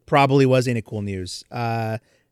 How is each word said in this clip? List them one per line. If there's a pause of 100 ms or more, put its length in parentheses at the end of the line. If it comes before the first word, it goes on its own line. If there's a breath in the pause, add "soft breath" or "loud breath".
Probably
was
Ain't
It
Cool
News.
Uh, (340)